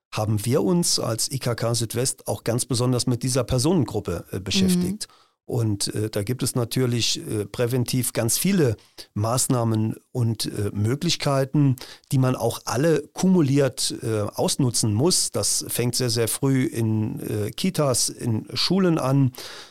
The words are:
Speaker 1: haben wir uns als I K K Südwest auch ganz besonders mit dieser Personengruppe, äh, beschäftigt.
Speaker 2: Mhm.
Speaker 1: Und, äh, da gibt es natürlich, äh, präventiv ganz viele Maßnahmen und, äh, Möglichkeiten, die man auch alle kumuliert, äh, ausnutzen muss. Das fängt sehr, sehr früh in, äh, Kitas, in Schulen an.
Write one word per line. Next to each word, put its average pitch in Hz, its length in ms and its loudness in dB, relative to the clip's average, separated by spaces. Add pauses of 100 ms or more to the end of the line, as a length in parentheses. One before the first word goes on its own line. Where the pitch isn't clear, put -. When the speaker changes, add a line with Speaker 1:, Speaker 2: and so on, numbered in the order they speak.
(100)
Speaker 1:
haben 107 360 -2
wir 135 160 2
uns 175 360 2
als 113 320 -2
I 139 80 -6
K 120 160 -2
K 117 200 -2
Südwest 117 540 -4
auch 110 140 -6
ganz 120 220 0
besonders 123 420 0
mit 123 160 0
dieser 127 220 0
Personengruppe, 123 840 0
äh, 95 100 -6
beschäftigt. 180 640 0
Speaker 2:
Mhm. - 80 -20 (300)
Speaker 1:
Und, 110 500 -2
äh, 107 140 -2
da 104 140 -2
gibt 123 200 -4
es 120 120 -2
natürlich, 120 720 0
äh, 104 180 -4
präventiv 123 680 -2
ganz 120 240 0
viele 170 400 2 (340)
Maßnahmen 113 840 0 (140)
und, 117 360 0
äh, 101 260 -2
Möglichkeiten, 139 1040 0 (340)
die 135 60 2
man 131 200 4
auch - 280 -2
alle 147 440 2
kumuliert, 143 960 2
äh, 110 200 0
ausnutzen 120 720 0
muss. 151 360 2
Das - 380 -2
fängt 120 260 -2
sehr, 127 140 0
sehr 113 200 0
früh 135 360 2
in, 110 560 0
äh, 104 300 -4
Kitas, 147 580 0
in 110 460 -4
Schulen 175 440 2
an. 135 340 2 (380)